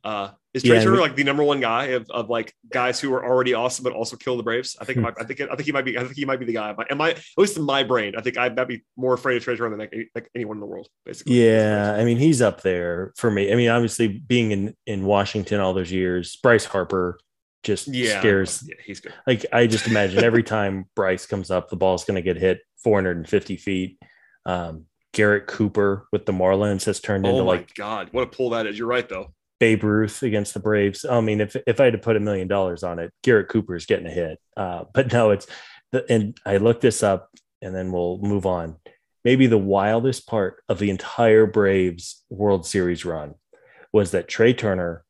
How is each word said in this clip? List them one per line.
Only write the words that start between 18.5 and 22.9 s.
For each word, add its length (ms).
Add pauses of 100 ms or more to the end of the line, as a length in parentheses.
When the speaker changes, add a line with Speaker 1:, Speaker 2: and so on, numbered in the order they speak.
Speaker 1:
yeah, 80 (100)
he's 140
good. 140 (120)
Speaker 2:
Like, 260
I 140
just 220
imagine 360
every 200
Speaker 1:
<laughs> 140
Speaker 2:
time 280 (100)
Bryce 300
comes 240
up, 200
the 80
ball's 280
gonna 160
get 160
hit 220 (240)
four 160